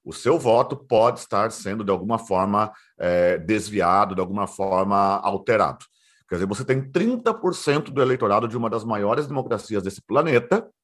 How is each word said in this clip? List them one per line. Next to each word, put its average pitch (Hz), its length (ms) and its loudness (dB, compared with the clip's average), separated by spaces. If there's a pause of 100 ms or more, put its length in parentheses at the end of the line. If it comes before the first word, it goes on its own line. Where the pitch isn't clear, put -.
o - 80 -14
seu 147 240 2
voto 127 380 2
pode 120 440 2
estar 110 320 -2
sendo, 104 320 -8
de 98 80 0
alguma 98 280 -2
forma, 101 520 0 (260)
é, 87 400 2
desviado, 95 800 0
de 92 60 -2
alguma 95 260 -4
forma 98 500 0 (220)
alterado. 98 680 0 (440)
Quer 92 60 -4
dizer, 90 120 -2
você 104 180 -6
tem 135 240 -2
trinta 226 440 0
por 180 200 -4
cento 143 380 -2
do 131 100 0
eleitorado 117 460 2
de 113 100 -6
uma 117 120 -2
das 113 140 -4
maiores 113 440 -2
democracias 117 560 -4
desse 95 180 -8
planeta 139 680 2 (160)